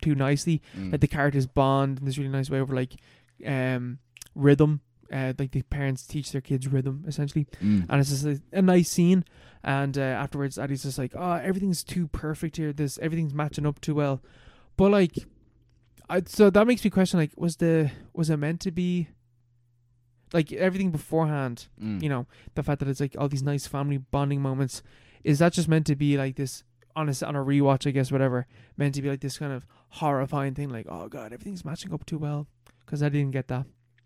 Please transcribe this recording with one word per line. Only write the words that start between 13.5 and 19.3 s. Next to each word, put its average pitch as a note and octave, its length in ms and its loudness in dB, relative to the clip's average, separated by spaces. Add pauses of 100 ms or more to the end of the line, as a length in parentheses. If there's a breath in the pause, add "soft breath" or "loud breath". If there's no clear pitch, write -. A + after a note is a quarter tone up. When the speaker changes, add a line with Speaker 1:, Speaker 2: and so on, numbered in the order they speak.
Speaker 1:
up D3 140 -2
too D#3 160 -2
well." C#3 240 0 (560 soft breath)
But, F#3+ 160 6
like, G3+ 220 4 (960)
I, F3 160 2
so G#3 240 6
that G3+ 160 6
makes B3 180 2
me G3+ 60 2
question, F#3 300 2
like, D3+ 160 0
was E3+ 200 -2
the, E3 340 2 (240 loud breath)
was D#3+ 160 0
it D#3 60 2
meant D3+ 260 -4
to G3 100 -4
be, F3+ 360 -2 (1200)